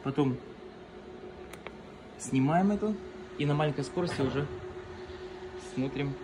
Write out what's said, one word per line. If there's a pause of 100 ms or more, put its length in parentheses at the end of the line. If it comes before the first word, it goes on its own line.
потом (1800)
снимаем
эту (420)
и
на
маленькой
скорости
уже (1300)
смотрим